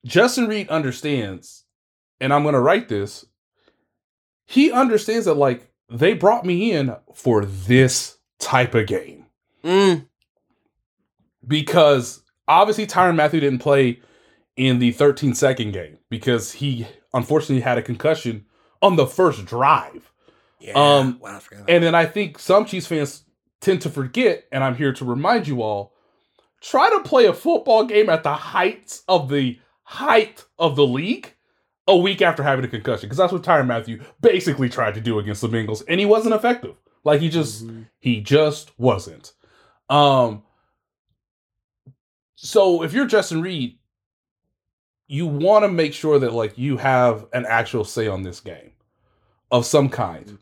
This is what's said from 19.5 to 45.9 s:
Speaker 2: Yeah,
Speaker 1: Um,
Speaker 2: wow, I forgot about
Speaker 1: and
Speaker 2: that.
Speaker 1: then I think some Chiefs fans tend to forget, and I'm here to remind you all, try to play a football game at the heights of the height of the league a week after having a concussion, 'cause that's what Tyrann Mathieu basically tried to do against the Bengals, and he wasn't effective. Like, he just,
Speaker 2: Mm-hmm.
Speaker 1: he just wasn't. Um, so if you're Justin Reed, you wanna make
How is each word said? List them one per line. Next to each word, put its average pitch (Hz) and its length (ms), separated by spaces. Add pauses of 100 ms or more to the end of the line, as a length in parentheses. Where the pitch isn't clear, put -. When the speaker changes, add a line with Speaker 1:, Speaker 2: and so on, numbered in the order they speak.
Speaker 2:
Yeah, 101 140
Speaker 1:
Um, 139 460
Speaker 2:
wow, 101 180
I - 20
forgot - 220
about - 80
Speaker 1:
and 170 140
Speaker 2:
that. 165 40
Speaker 1:
then 165 80
I 165 100
think 175 340
some 214 260
Chiefs - 220
fans 147 360 (380)
tend 190 200
to - 80
forget, 160 640
and 135 120
I'm 131 120
here 135 180
to 135 120
remind 156 420
you 123 140
all, 104 320 (680)
try 311 280
to 415 120
play 254 240
a 175 80
football 233 520
game 208 240
at 160 140
the 147 100
heights - 760
of 160 220
the 135 300 (240)
height - 640 (140)
of 156 160
the 143 100
league 156 480 (540)
a 190 100
week 190 240
after 170 220
having 131 200
a 123 40
concussion, 107 420
'cause 135 80
that's 185 160
what 170 100
Tyrann 156 240
Mathieu 113 320 (220)
basically 143 480
tried 110 240
to 110 80
do 110 160
against 101 240
the 117 80
Bengals, 110 380
and 175 120
he 208 60
wasn't 220 300
effective. 240 400 (280)
Like, 147 180
he 165 80
just, 117 360
Speaker 2:
Mm-hmm. 113 160 (180)
Speaker 1:
he 117 220
just 147 580
wasn't. 95 540 (560)
Um, 131 540 (1900)
so 185 480
if 156 100
you're 254 140
Justin 170 340
Reed, 165 380 (1300)
you 147 200
wanna 190 400
make 160 260